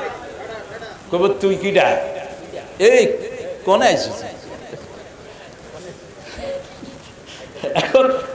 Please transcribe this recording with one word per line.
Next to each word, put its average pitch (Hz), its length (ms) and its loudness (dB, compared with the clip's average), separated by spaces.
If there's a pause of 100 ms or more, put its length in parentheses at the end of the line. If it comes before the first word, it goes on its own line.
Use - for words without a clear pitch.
(1120)
কইব, 185 300 4
"তুই 190 140 4
কিডা? 180 420 4 (840)
এই 240 400 6 (460)
কোনে 214 220 6
আইছিস?" - 360 2 (3500)
এখন 254 360 6 (240)